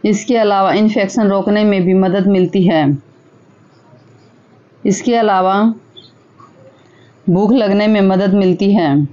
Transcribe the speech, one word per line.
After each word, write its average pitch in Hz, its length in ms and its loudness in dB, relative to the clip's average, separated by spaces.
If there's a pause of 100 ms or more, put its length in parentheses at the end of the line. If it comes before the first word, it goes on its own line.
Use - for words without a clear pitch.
इसके 214 320 -2
अलावा 202 360 0
infection 208 560 0
रोकने 202 360 0
में 196 200 0
भी 185 100 0
मदद 185 320 0
मिलती 190 380 0
है। 165 160 2 (2000)
इसके 208 320 -2
अलावा 190 380 0 (1700)
भूख 196 260 0
लगने 208 340 0
में 214 160 0
मदद 190 320 0
मिलती 196 380 0
है। 170 180 0 (220)